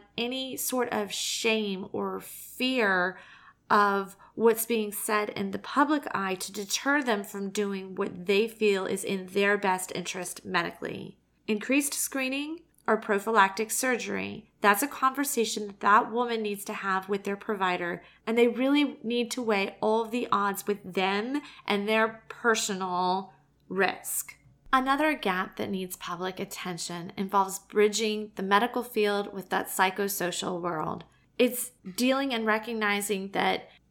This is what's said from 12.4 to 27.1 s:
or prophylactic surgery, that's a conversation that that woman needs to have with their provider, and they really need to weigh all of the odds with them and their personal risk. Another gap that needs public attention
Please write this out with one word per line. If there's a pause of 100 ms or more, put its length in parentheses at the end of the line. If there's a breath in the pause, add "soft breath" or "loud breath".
or
prophylactic
surgery,
that's
a
conversation
that
that
woman
needs
to
have
with
their
provider, (240 loud breath)
and
they
really
need
to
weigh
all
of
the
odds
with
them (240 loud breath)
and
their
personal (360)
risk. (380)
Another
gap
that
needs
public
attention